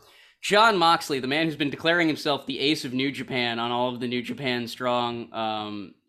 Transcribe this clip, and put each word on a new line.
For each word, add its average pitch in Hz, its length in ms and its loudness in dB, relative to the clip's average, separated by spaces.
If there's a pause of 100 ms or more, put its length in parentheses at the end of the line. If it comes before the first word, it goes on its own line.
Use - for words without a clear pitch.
(420)
Jon 214 360 6
Moxley, 165 440 2
the 127 80 -4
man 156 160 2
who's 156 100 -2
been 143 140 -2
declaring 165 400 2
himself 156 360 -2
the 135 140 -6
ace 147 240 2
of 123 100 -6
New 131 180 0
Japan 123 460 -4
on 117 140 -2
all 123 220 0
of 120 80 -8
the 127 60 -4
New 123 140 -2
Japan 123 460 -4
Strong, 120 680 -2
um, 107 600 -6 (160)